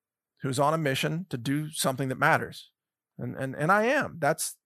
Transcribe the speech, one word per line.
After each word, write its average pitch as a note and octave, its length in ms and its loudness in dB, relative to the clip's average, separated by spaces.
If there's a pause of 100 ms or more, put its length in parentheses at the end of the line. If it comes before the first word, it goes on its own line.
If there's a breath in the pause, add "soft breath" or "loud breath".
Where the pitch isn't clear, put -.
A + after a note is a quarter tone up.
(420)
who's C3+ 180 -2
on D3 140 4
a D#3+ 40 0
mission D#3 520 -2
to C#3 80 -6
do C#3 340 -2
something C3+ 360 -2
that C3 100 -4
matters. C3+ 520 2 (480)
And, - 180 -8
and, C3 200 -4
and D#3 160 2
I G#3 120 6
am. A#3 360 0
That's, D3+ 360 0 (100)